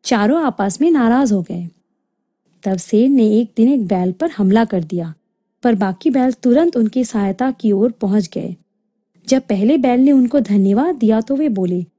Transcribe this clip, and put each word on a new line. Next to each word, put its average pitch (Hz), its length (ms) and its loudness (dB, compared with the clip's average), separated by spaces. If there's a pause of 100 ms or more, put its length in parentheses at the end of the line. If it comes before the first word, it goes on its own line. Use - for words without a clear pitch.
चारों 247 400 0
आपस 202 380 -2
में 339 100 2
नाराज 247 400 2
हो 190 100 0
गए। 175 280 -10 (920)
तब 190 140 -2
शेर 220 320 2
ने 240 200 2
एक 220 280 0
दिन 226 120 4
एक 254 160 0
बैल 180 260 -2
पर 320 200 -6
हमला 214 340 2
कर 185 180 -4
दिया, 165 300 -8 (500)
पर 233 120 2
बाकी 190 340 -4
बैल 254 220 0
तुरंत 277 460 0
उनकी 233 260 0
सहायता 214 480 -2
की 226 200 -2
ओर 214 200 2
पहुंच 196 420 -2
गए। 175 220 -8 (720)
जब 262 140 2
पहले 220 360 0
बैल 254 220 2
ने 269 120 4
उनको 262 280 2
धन्यवाद 208 560 0
दिया 220 260 0
तो 269 140 -4
वे 302 140 -2
बोले 180 360 -4 (140)